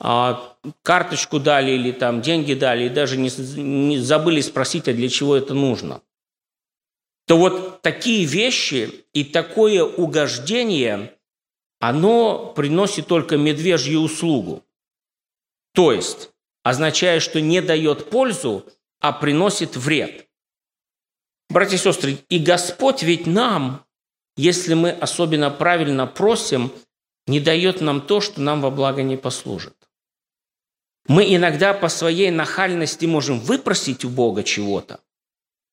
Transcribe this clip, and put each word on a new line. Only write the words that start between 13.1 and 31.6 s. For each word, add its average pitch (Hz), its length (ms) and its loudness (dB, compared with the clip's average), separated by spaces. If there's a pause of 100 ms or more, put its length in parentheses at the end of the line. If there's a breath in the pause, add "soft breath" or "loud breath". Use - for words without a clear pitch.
медвежью 151 640 0
услугу. 151 640 -2 (1120)
То 165 180 6
есть, - 400 -4 (320)
означает, 156 580 2
что 160 200 -2
не 165 200 2
дает 156 480 0
пользу, 190 560 -2 (340)
а 147 120 2
приносит 151 640 0
вред. 131 520 -4 (1200)
Братья 190 260 2
и 175 40 0
сестры, 139 380 0 (120)
и 180 100 2
Господь 175 640 0
ведь 165 240 0
нам, 170 580 -2 (500)
если 165 380 2
мы 165 160 4
особенно 156 640 -2
правильно 147 560 0
просим, 147 640 0 (560)
не 143 120 2
дает 165 420 2
нам 143 200 0
то, 208 180 0
что 202 220 -6
нам 151 200 0
во 135 100 0
благо 135 320 0
не 131 120 -2
послужит. 123 600 -10 (1300)
Мы 190 280 6
иногда 175 400 2